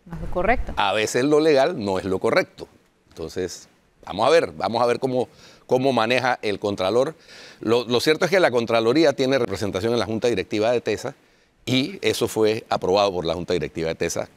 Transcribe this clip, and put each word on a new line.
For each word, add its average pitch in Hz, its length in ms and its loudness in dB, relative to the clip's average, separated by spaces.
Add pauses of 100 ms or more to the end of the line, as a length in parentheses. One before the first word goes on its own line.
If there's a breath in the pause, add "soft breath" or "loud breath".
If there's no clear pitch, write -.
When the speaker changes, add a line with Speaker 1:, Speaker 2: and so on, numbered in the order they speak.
Speaker 1:
No 170 100 -16
es 156 60 -12
lo 175 100 -8
correcto. 196 460 0
Speaker 2:
A 98 160 2
veces 110 320 0
lo 151 160 4
legal 151 420 2
no 95 160 -2
es 90 60 -8
lo 92 140 -2
correcto. 117 500 -2 (400)
Entonces, - 580 -10 (380)
vamos 98 200 -4
a 139 40 4
ver, 143 240 2
vamos 101 280 -4
a 123 40 2
ver 120 140 0
cómo, 127 280 -2 (400 loud breath)
cómo 131 240 2
maneja 123 500 0
el 101 160 -2
Contralor. 104 580 -2 (440 loud breath)
Lo, 117 240 0
lo 117 160 0
cierto 156 240 2
es 160 80 0
que 190 80 4
la 151 120 4
Contraloría 117 600 2
tiene 131 260 0
representación 101 540 -2
en 120 80 0
la 95 60 0
Junta 113 240 -2
Directiva 107 420 0
de 120 80 0
tesa 113 360 -6 (500 soft breath)
y 135 360 -2
eso 110 280 0
fue 110 400 0
aprobado 101 420 2
por 87 140 -4
la 82 80 -2
Junta 87 200 -4
Directiva 80 360 -4
de 82 60 -4
tesa - 420 -4